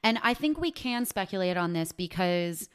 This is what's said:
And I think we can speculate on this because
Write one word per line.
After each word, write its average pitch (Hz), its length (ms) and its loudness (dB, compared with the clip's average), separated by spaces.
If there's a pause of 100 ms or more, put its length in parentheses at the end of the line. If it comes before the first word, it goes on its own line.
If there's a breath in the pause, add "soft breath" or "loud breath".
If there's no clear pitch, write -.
And 226 200 4
I 240 120 4
think 302 240 0
we 330 120 0
can 240 340 -2
speculate 185 520 0
on 175 160 0
this 165 180 0
because 175 840 0